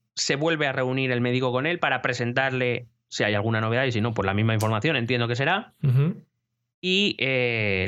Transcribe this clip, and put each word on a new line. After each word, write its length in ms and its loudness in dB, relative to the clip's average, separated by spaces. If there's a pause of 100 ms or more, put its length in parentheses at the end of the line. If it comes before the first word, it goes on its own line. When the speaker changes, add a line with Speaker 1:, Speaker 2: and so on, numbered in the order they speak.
(180)
Speaker 1:
Se 180 -2
vuelve 300 0
a 60 -2
reunir 380 -2
el 100 0
médico 320 0
con 140 0
él 120 -2
para 220 0
presentarle 880 -2 (200)
si 160 -4
hay 100 2
alguna 260 0
novedad 240 0
y 80 0
si 80 0
no, 140 0
pues 100 -2
la 80 0
misma 220 2
información, 420 0
entiendo 320 0
que 80 -2
será. 460 -2
Speaker 2:
Ujú. 420 2 (560)
Speaker 1:
Y, 380 2
eh, 680 0